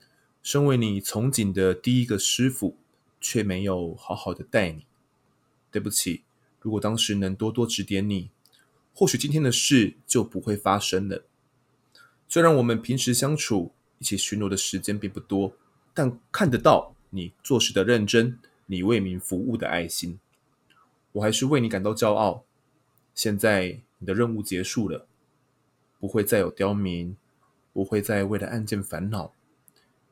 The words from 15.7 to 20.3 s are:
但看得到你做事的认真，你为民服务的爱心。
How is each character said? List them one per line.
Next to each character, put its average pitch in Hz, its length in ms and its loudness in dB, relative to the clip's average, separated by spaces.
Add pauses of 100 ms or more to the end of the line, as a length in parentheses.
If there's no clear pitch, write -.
但 127 240 0 (140)
看 185 180 2
得 123 80 2
到 - 380 4 (140)
你 90 240 -8 (100)
做 127 160 2
事 - 140 -2
的 95 100 2
认 107 240 2
真， 117 320 2 (280)
你 92 140 -4
为 107 200 2
民 92 180 -4
服 - 180 -6
务 110 200 -4
的 - 100 -4
爱 85 180 -2
心。 87 320 -8 (960)